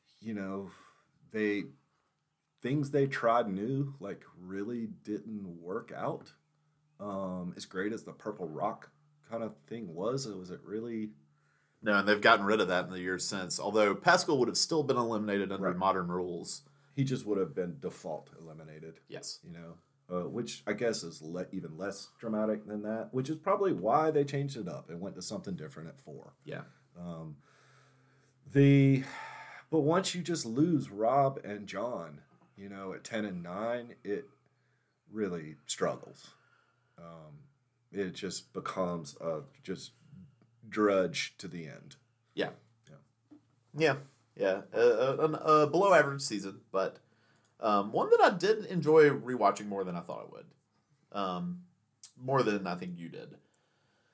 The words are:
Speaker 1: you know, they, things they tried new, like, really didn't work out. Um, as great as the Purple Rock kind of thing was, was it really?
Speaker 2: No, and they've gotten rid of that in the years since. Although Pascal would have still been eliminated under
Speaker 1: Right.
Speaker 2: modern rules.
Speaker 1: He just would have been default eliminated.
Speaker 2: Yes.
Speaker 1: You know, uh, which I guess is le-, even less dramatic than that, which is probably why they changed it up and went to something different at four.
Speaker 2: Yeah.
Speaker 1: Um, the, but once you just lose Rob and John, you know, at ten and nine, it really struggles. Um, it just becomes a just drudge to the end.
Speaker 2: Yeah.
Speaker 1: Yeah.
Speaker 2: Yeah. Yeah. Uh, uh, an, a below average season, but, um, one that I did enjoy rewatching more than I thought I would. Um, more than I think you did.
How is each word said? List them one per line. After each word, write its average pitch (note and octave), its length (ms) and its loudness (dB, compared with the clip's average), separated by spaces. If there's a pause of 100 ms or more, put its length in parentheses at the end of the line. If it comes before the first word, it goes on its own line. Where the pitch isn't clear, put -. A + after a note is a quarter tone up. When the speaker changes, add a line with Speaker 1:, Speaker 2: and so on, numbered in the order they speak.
(200)
Speaker 1:
you A2 140 -8
know, G2 360 -8 (640)
they, G#2 320 0 (1000)
things C#3 280 0
they C#3 160 4
tried A#2 420 2
new, C3+ 520 -2
like, G2 220 -10 (180)
really G2+ 480 -6 (140)
didn't G2+ 580 -8
work F2+ 360 -8
out. - 360 -6 (680)
Um, F#2 560 -6
as - 80 -12
great G2 280 -4
as A2 120 -8
the E2+ 80 -14
Purple G2 360 -8
Rock F2 420 -6 (380)
kind A2+ 140 -6
of A2 120 -8 (120)
thing A2+ 260 -10
was, A#2 360 -4
was F#2 220 -10
it E2 140 -10
really? A2 460 -6 (720)
Speaker 2:
No, G#2 160 6
and G2 100 2
they've G#2 120 6
gotten A2+ 260 8
rid G#2+ 140 6
of F#2 80 4
that F2+ 160 2
in E2+ 80 -10
the F#2 80 -8
years F2+ 260 -2
since. F#2 320 -6
Although G#2 380 4
Pascal F3 420 4
would A#2+ 100 2
have A2 80 -4
still D#3 280 2
been B2+ 120 2
eliminated G#2 540 0
under F#2+ 180 -2
Speaker 1:
Right. F2 80 -2
Speaker 2:
modern F#2 320 2
rules. F2 540 -6 (320)
Speaker 1:
He C#3 80 0
just B2+ 240 -2
would G#2 120 0
have F2 160 0
been F2 260 -4
default - 500 -10 (100)
eliminated. D#2+ 680 -16
Speaker 2:
Yes. - 340 -12
Speaker 1:
You F2 100 -18
know, E2 220 -16 (420)
uh, F2 120 -2
which - 380 -6
I G#2 60 -2
guess A2 300 -2
is E2 180 -12
le-, E2+ 300 -8
even D#2+ 260 -8
less G2 320 -8 (120)
dramatic G#2+ 460 -2
than G#2 160 -8
that, A2 280 -6
which C3 180 -4
is D#3 80 -4
probably G3 360 2
why B2+ 400 4
they D3 120 4
changed C#3 320 -4
it G2+ 120 -6
up D2 200 -10
and E2+ 120 -10
went F#2+ 160 -8
to F2+ 60 -10
something F#2+ 340 -6
different D#2 320 -12
at - 120 -18
four. - 320 -18 (120)
Speaker 2:
Yeah. - 180 -10 (360)
Speaker 1:
Um, D#2+ 380 -10 (1160)
the, C#3 500 8 (680)
but D#3+ 100 4
once E3+ 340 2
you F3 80 -6
just E3 240 -2
lose C#3 440 2
Rob C3 540 2
and G#2 220 -8
John, F#2+ 540 -6 (360)
you G2+ 120 -14
know, G2 260 -10
at - 80 -12
ten G#2+ 220 -4
and F2+ 180 -6
nine, A#2 640 -6
it G2+ 240 -4 (840)
really F2 440 -6 (100)
struggles. - 640 -4 (640)
Um, E2 440 -18 (520)
it F#2 220 -4
just - 380 -10
becomes F2 680 -6
a D#2+ 200 -4 (240)
just - 260 -10 (800)
drudge G2 680 2
to G2 100 -14
the E2 180 -10
end. - 300 -16 (380)
Speaker 2:
Yeah. - 160 -2 (380)
Speaker 1:
Yeah. - 80 -20 (800)
Speaker 2:
Yeah. D3 200 4 (400)
Yeah. G2 240 2 (120)
Uh, G#2+ 60 0
uh, A#2+ 420 6
an, D#3 200 2
a D3+ 260 8
below F3+ 260 4
average C#3+ 300 6
season, G2 380 -6 (100)
but, F#2+ 280 0 (640)
um, G#2 320 4
one G#3+ 180 0
that A4+ 100 8
I E4 100 10
did G3+ 360 0
enjoy D#3 440 8
rewatching A#2 560 2
more G2 180 -4
than F2+ 120 -4
I F2 40 -4
thought A1+ 280 -10
I - 40 -20
would. - 140 -18 (640)
Um, F2+ 500 -4 (580)
more C3 240 2
than G2+ 220 0
I F2+ 100 -2
think F2+ 220 -8
you E2+ 100 -10
did. - 280 -14 (760)